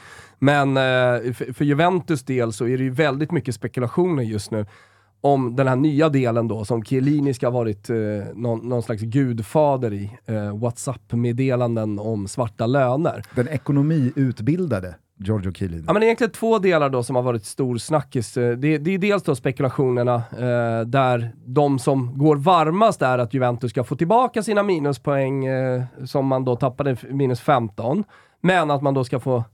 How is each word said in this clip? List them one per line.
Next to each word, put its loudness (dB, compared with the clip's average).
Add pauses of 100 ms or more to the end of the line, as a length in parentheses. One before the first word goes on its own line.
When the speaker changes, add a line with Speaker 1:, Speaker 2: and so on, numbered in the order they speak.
(380)
Speaker 1:
Men, 4
eh, 2
för, -8
för -2
Juventus 0
del 0
så -4
är 0
det -2
ju -2
väldigt 0
mycket -2
spekulationer -2
just -6
nu -4 (540)
om 2
den 2
här 2
nya 2
delen 0
då, -6
som -2
Chiellini 0
ska -4
ha 0
varit, -2
eh, 0 (380)
någon, -4
någon -2
slags -6
gudfader 0
i, -6 (160)
eh, -4
WhatsApp-meddelanden -2
om -4
svarta -4
löner. 0 (120)
Speaker 2:
Den 0
ekonomiutbildade 0 (260)
Giorgio -2
Chiellini. -6
Speaker 1:
Ja, 2
men 2
egentligen 2
två 0
delar 2
då 0
som -2
har 2
varit -2
stor -2
snackis. -2
Eh, 2
det, 2
det -2
är 0
dels 2
då 0
spekulationerna, 0
eh, -2
där 0 (140)
de 2
som 0
går 6
varmast 4
är 2
att -2
Juventus 0
ska -2
få -6
tillbaka 2
sina 2
minuspoäng, 0
eh, 0 (220)
som -2
man 0
då 0
tappade, -2
f-, -4
minus 0
femton. 0 (360)
Men 2
att 0
man 2
då 0
ska -4
få -2